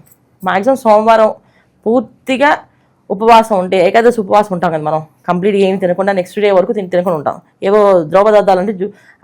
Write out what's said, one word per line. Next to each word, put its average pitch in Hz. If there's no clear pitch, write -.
మ్యాక్సిమం 196
సోమవారం 220
పూర్తిగా 262
ఉపవాసం 220
ఉంటే, 180
ఏకాదశి 233
ఉపవాసం 208
ఉంటాం 175
కదా 156
మనం, 156
కంప్లీట్ 180
ఏమి 196
తినకుండా 190
నెక్స్ట్ 185
డే 208
వరకు 190
తిన-, 190
తినకుండా 180
ఉంటాం, -
ఏవో 196
ద్రవ 170
పదార్థాలు 202
అంటే 208
జ్యూ-, 190